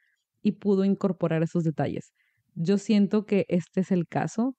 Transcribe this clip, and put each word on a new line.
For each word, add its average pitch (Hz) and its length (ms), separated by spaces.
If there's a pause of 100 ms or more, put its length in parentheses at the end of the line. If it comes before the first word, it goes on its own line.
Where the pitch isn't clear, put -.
(420)
y 214 120
pudo 196 320
incorporar 175 580
esos 170 220
detalles. 143 480 (420)
Yo 170 220
siento 202 480
que 202 240
este 175 320
es - 100
el 175 160
caso 220 520